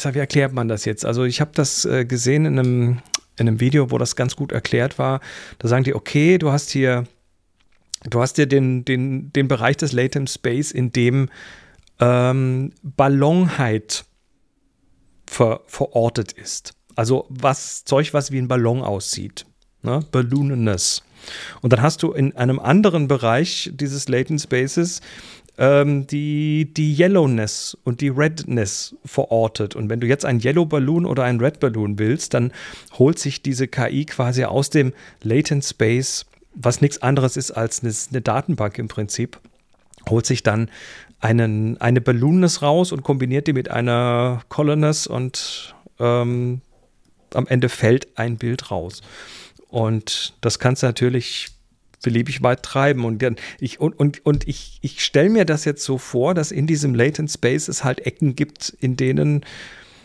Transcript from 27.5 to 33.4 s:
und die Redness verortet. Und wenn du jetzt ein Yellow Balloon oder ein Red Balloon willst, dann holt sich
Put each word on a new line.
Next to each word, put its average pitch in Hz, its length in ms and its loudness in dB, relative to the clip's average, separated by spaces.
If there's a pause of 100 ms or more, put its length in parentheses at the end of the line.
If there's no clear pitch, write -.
und 120 160 -4
die 143 80 0
Redness 135 960 -2
verortet. 113 720 -2
Und 107 140 -4
wenn 117 100 -2
du 120 60 0
jetzt 131 180 0
ein 123 160 0
Yellow 143 240 2
Balloon 156 400 0
oder 131 200 -2
ein 123 140 0
Red 131 220 0
Balloon 107 380 0
willst, 113 360 0
dann 123 180 0 (460)
holt 139 200 6
sich - 240 -6